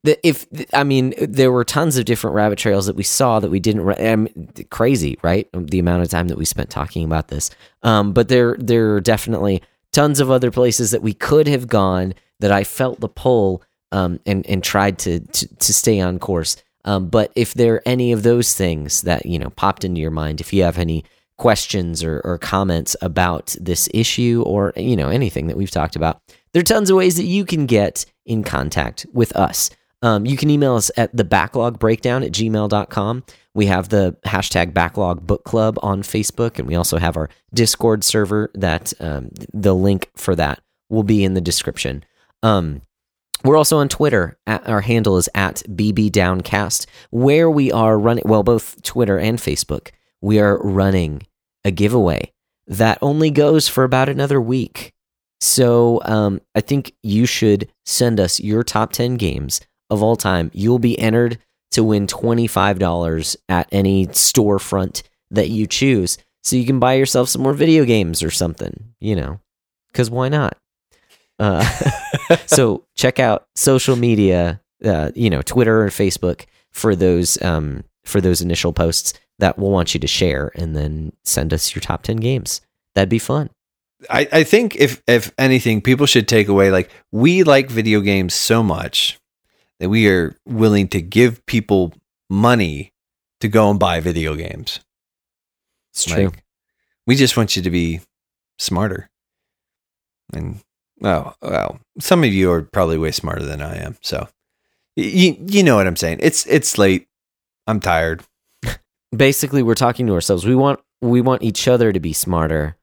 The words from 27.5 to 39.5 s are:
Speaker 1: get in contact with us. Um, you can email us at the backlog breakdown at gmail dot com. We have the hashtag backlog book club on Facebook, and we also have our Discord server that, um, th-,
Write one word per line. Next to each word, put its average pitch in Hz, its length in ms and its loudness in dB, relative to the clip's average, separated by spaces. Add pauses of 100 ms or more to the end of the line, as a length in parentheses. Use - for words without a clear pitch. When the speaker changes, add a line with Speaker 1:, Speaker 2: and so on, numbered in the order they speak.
Speaker 1:
get 104 380 0 (220)
in 110 160 -2
contact 69 680 -6
with 117 240 0
us. - 340 -2 (320)
Um, 110 240 0
you 135 100 -2
can 151 140 0
email 143 240 2
us 107 220 -2
at 120 200 -2
the 110 80 0
backlog 110 540 -2
breakdown 123 460 0
at - 80 -6
gmail 107 360 -2
dot 104 220 -2
com. 110 320 -4 (320)
We 104 120 2
have 92 240 0
the 98 260 2 (100)
hashtag 90 480 -2
backlog 87 500 -2
book - 200 -4
club 110 380 0
on 98 200 -2
Facebook, 117 560 -4
and 62 80 -8
we 76 80 -4
also 87 240 0
have 85 180 0
our 78 140 -6 (240)
Discord 110 500 0
server 107 500 0
that, 90 460 -4
um, 71 300 -8
th-, - 240 -16